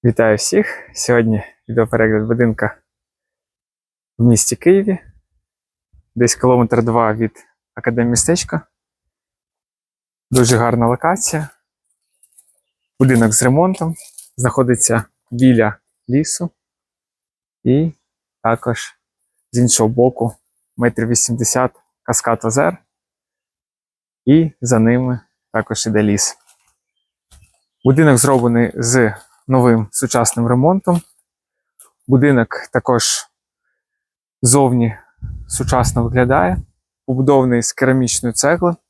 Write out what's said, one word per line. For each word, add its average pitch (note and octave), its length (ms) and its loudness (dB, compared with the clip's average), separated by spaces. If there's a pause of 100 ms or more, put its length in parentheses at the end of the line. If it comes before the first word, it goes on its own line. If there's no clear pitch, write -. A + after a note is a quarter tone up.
Вітаю A2+ 320 2
всіх! - 580 -4
Сьогодні A2+ 500 0 (240)
відеоперегляд A2+ 580 0
будинка A#2 520 -2 (1400)
в A#2 60 0
місті A#2+ 320 2
Києві, G3 420 0 (1160)
десь A#2+ 200 0
кілометр B2 480 2
два A2+ 320 0
від A2 180 -4 (420)
Академмістечка. A#2+ 920 -2 (1600)
Дуже B2 260 2
гарна A#2 300 0
локація. D#3 640 -2 (1500)
Будинок A#2+ 320 4
з - 100 0
ремонтом, E3 520 0 (420)
знаходиться A#2+ 680 0 (260)
біля A#2+ 460 2 (320)
лісу. D#3 420 -4 (1120)
І D3+ 280 0 (500)
також A#2 520 -4 (580)
з A#2+ 60 0
іншого A#2 300 2
боку A#2+ 460 0 (420)
метрів A#2 320 -2
вісімдесят B2 640 -2 (300)
каскад A#2 420 -4
озер. C#3 340 -2 (1500)
І D3+ 360 2
за A#2+ 180 0
ними A#2+ 420 0 (320)
також A2 340 -6
іде G#2+ 160 0
ліс. G#2 340 -2 (1500)
Будинок C3+ 340 4
зроблений A#2+ 560 2
з A#2 400 0 (340)
новим A#2+ 420 2
сучасним A#2 560 -2
ремонтом. E3 540 0 (1080)
Будинок C3 420 2 (240)
також - 540 -2 (1160)
зовні B2 540 2 (520)
сучасно - 560 -2
виглядає, C3 540 0 (480)
побудований B2+ 560 2
з - 100 -6
керамічної C3 600 -2
цегли. E3+ 440 0 (140)